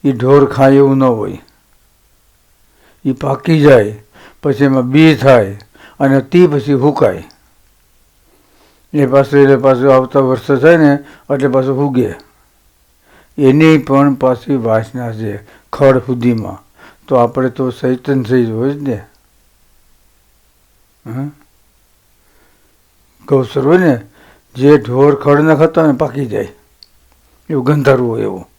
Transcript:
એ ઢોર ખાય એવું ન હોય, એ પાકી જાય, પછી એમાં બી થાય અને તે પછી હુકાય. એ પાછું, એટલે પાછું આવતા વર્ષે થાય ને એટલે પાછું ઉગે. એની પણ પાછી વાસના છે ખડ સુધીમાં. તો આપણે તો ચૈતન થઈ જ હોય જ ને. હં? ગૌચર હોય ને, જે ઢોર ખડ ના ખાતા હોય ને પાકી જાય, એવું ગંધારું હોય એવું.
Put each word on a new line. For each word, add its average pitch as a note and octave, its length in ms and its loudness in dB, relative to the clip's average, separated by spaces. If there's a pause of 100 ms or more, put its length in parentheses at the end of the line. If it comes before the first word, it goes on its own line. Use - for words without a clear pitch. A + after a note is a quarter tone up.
એ C#3 80 0
ઢોર C3+ 400 2
ખાય C3+ 200 2
એવું C#3 240 4
ન C3+ 80 0
હોય, G#2 340 -4 (1700)
એ C3 80 -4
પાકી C#3+ 480 -4
જાય, A#2 440 2 (380)
પછી C#3 220 -2
એમાં C3+ 180 0
બી D3 340 2
થાય A2 440 2 (400)
અને C#3 200 2
તે F3 260 2
પછી C#3+ 260 -2
હુકાય. B2+ 520 -2 (1700)
એ C#3+ 140 0
પાછું, C#3 340 2
એટલે C#3 160 4
પાછું C3 380 2
આવતા C3 260 0
વર્ષે C3 360 -2
થાય D#3 200 4
ને C#3+ 220 2 (360)
એટલે C3+ 140 -4
પાછું C3 280 -2
ઉગે. B2+ 380 -4 (1200)
એની D3+ 400 4
પણ C3+ 360 0
પાછી C3 420 -2
વાસના A2+ 560 -4
છે G#2+ 280 -10 (320)
ખડ C3+ 260 2
સુધીમાં. A#2 640 -4 (420)
તો C3+ 100 -2
આપણે B2 340 0
તો B2+ 200 -6
ચૈતન B2+ 520 -4
થઈ A#2+ 240 0
જ A2+ 40 -6
હોય B2 240 -4
જ D3 80 -12
ને. B2+ 160 -6 (2000)
હં? C3 220 -10 (2000)
ગૌચર C3 380 -2
હોય E3 140 2
ને, E3 160 0 (600)
જે C#3+ 220 4
ઢોર C3 380 0
ખડ C#3+ 260 0
ના D#3 160 2
ખાતા D#3+ 260 0
હોય D3+ 100 2
ને B2 40 -2
પાકી C3+ 300 -6
જાય, G#2+ 220 -8 (1000)
એવું C3+ 140 -4
ગંધારું C3+ 440 0
હોય A2+ 140 -6
એવું. F#2+ 260 -10 (100)